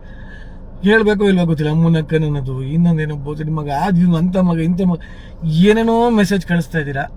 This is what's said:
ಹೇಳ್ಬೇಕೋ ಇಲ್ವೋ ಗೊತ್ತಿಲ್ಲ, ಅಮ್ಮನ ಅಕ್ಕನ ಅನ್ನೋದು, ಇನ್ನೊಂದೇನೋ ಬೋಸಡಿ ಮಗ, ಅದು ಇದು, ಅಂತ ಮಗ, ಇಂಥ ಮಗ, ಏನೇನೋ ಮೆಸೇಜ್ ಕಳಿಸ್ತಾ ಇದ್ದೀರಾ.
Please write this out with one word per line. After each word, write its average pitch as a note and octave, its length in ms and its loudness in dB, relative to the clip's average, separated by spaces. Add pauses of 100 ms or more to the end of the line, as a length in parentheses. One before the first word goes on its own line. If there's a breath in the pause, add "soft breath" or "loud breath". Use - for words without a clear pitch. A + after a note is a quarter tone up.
(840 loud breath)
ಹೇಳ್ಬೇಕೋ G#3 420 4
ಇಲ್ವೋ F#3 200 2
ಗೊತ್ತಿಲ್ಲ, D3+ 260 0
ಅಮ್ಮನ E3 300 2
ಅಕ್ಕನ D#3 220 0
ಅನ್ನೋದು, C3+ 400 -4
ಇನ್ನೊಂದೇನೋ D#3 520 0
ಬೋಸಡಿ D3 360 -6
ಮಗ, D3+ 180 -4
ಅದು E3+ 320 2
ಇದು, F3 140 4
ಅಂತ F3+ 220 0
ಮಗ, F3 220 2
ಇಂಥ E3+ 220 0
ಮಗ, F3+ 180 0 (460 loud breath)
ಏನೇನೋ A3+ 640 4
ಮೆಸೇಜ್ G3+ 360 2
ಕಳಿಸ್ತಾ E3+ 340 -2
ಇದ್ದೀರಾ. C#3 240 -4 (140)